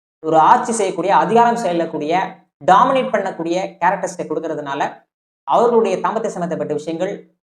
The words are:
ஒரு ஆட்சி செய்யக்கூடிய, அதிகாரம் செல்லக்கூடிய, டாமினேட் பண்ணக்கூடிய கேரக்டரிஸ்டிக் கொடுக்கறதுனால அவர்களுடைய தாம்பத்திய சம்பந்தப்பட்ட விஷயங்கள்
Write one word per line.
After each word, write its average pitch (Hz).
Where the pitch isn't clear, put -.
ஒரு 160
ஆட்சி 233
செய்யக்கூடிய, 190
அதிகாரம் 226
செல்லக்கூடிய, 165
டாமினேட் 226
பண்ணக்கூடிய 175
கேரக்டரிஸ்டிக் 175
கொடுக்கறதுனால 151
அவர்களுடைய 214
தாம்பத்திய 196
சம்பந்தப்பட்ட 156
விஷயங்கள் 170